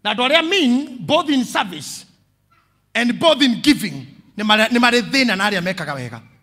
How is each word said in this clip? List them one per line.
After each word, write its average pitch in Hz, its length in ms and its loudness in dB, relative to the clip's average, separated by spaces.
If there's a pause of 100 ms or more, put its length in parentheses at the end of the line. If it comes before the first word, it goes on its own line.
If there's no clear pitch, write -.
Na 208 100 -2
andũ 240 140 -2
arĩa 320 200 2
mean, 294 520 0
both 285 300 0
in 262 140 2
service 180 600 -8 (880)
and 240 240 0
both 302 240 4
in 240 180 2
giving, 160 460 0 (320)
nĩ 214 60 -4
marĩ, 214 240 4
nĩ 240 100 2
marĩ 240 220 4 (100)
thĩna 247 260 2
na 202 140 0
arĩa 190 120 -2
mekaga 170 320 -6
wega. 123 260 -10 (220)